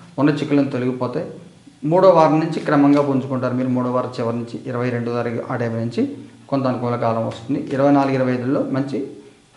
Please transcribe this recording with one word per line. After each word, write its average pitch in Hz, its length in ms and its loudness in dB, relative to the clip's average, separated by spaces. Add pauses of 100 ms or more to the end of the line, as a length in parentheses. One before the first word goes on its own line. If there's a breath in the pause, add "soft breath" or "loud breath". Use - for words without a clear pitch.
(180 loud breath)
ఉన్న 147 120 4
చిక్కులను 143 400 0
తొలగిపోతే 123 600 -4 (520)
మూడో 180 240 6
వారం 156 300 6
నుంచి 165 200 -2
క్రమంగా 143 420 4
పుంజుకుంటారు. 127 520 -2
మీరు 127 140 -2
మూడో 123 240 -2
వారం 123 280 -2
చివరి 117 180 -2
నుంచి, 117 280 -8
ఇరవై 123 240 -4
రెండు 120 220 -4
తారీఖు 120 420 -4
ఆ - 20 -4
టైం 117 180 -2
నుంచి 117 440 -4 (320 loud breath)
కొంత 135 160 -2
అనుకూల 123 300 -2
కాలం 113 320 0
వస్తుంది. 139 460 -6
ఇరవై 139 180 4
నాలుగు, 139 220 2
ఇరవై 127 200 0
ఐదుల్లో 127 300 -2
మంచి 139 480 -4 (460 loud breath)